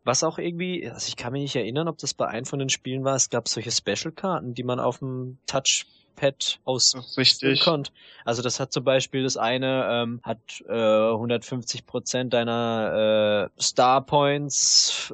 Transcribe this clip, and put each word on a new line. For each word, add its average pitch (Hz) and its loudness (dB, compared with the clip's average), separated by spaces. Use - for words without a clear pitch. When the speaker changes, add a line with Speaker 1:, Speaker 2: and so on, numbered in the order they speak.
Speaker 1:
Was 123 2
auch 160 -2
irgendwie, 175 -4
also - -10
ich - -8
kann 120 -8
mich 139 -4
nicht 143 -6
erinnern, 127 -2
ob 160 -6
das - -6
bei - -2
einem 113 -6
von 139 -6
den 135 -2
Spielen 131 -4
war, 135 2
es - 0
gab 120 -2
solche 113 -4
Special-Karten, 156 -4
die 123 -6
man 123 -2
auf 123 -2
dem 127 -8
Touchpad - -2
ausfüllen 127 0
Speaker 2:
Richtig. 135 4
Speaker 1:
konnte. 151 2
Also 117 0
das 120 -2
hat 135 -6
zum 135 -2
Beispiel 131 2
das 131 0
eine, 131 0
ähm, 117 -2
hat, 113 -6
äh, 110 4
hundertfünfzig 120 -4
Prozent 127 -2
deiner, 110 2
äh, - -8
Star 131 4
Points, - 2